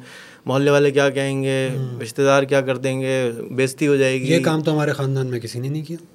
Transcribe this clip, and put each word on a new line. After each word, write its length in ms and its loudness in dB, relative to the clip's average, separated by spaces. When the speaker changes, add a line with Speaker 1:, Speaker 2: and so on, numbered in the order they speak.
Speaker 1:
मोहल्ले 240 2
वाले 200 4
क्या 180 4
कहेंगे, 580 -2
Speaker 2:
हम्म। 320 -6
Speaker 1:
रिश्तेदार 460 2
क्या 160 2
कर 160 -2
देंगे, 540 -2
बेइज्जती 540 -2
हो 120 4
जाएगी। 300 0
Speaker 2:
ये 120 4
काम 220 0
तो 100 0
हमारे 220 0
ख़ानदान 340 -2
में 140 -6
किसी 180 -10
ने 100 -6
नहीं 140 -6
किया, 320 -12